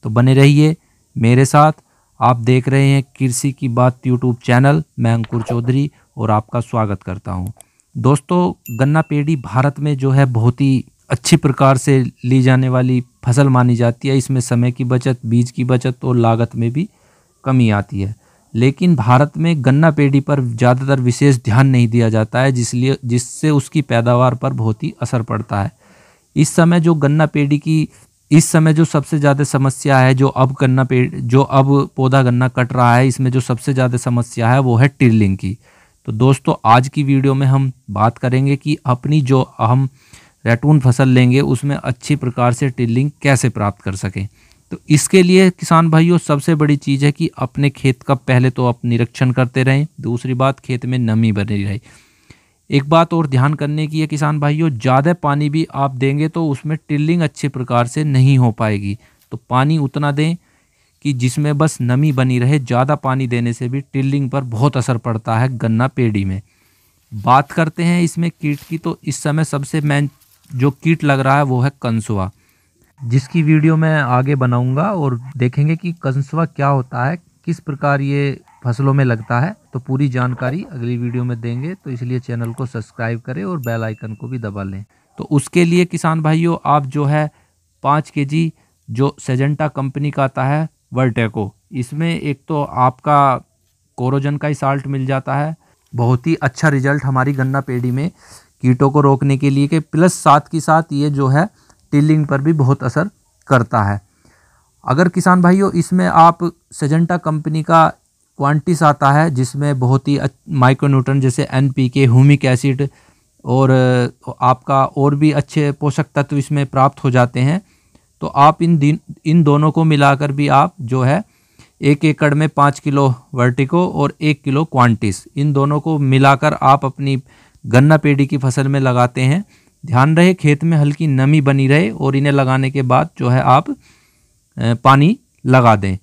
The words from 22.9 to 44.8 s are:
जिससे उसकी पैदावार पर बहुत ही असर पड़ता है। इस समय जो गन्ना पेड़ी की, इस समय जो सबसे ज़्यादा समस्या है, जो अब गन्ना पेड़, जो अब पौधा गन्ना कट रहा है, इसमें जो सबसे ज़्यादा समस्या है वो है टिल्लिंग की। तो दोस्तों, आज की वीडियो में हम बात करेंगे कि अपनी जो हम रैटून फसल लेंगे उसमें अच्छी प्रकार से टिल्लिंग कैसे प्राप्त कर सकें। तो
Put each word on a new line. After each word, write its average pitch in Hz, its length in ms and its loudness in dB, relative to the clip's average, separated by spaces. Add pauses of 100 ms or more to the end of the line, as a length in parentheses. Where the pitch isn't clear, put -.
जिससे 123 440 -2
उसकी 147 320 0
पैदावार 123 540 0
पर 127 180 -4
बहुत 110 300 -4
ही - 180 -8
असर 120 200 -4
पड़ता 107 420 -6
है। - 80 -6 (640)
इस 151 140 2
समय 170 300 2
जो 165 160 2
गन्ना 147 300 2
पेड़ी 147 340 -2
की, 156 300 -2 (420)
इस 151 140 6
समय 160 280 2
जो 160 120 4
सबसे 151 340 -4
ज़्यादा 143 240 2
समस्या 135 560 0
है, 127 160 4
जो 131 120 2
अब 131 340 0
गन्ना 131 220 2
पेड़, 127 320 0
जो 127 260 2
अब 139 560 2
पौधा 131 260 2
गन्ना 123 240 0
कट 123 260 -4
रहा 120 220 4
है, 131 120 4
इसमें 127 240 -2
जो 131 80 0
सबसे 127 340 -4
ज़्यादा 127 240 0
समस्या 120 540 -2
है 131 80 4
वो 127 160 2
है 127 120 4
टिल्लिंग 110 500 2
की। - 200 -8 (480)
तो - 60 -8
दोस्तों, 127 440 0 (100)
आज 123 220 4
की 147 160 -4
वीडियो 135 300 0
में 135 140 0
हम 135 240 0 (200)
बात 107 260 0
करेंगे 135 380 0
कि 147 300 -6
अपनी 143 360 0
जो 127 360 0
हम 127 320 0 (560)
रैटून 139 340 2
फसल 131 280 2
लेंगे 127 340 4
उसमें 139 340 -2
अच्छी - 400 -6
प्रकार 123 380 -2
से 135 160 -2
टिल्लिंग 123 420 -2 (100)
कैसे 135 280 2
प्राप्त 104 320 -4
कर 95 140 -8
सकें। 98 320 -8 (440)
तो - 60 -12 (120)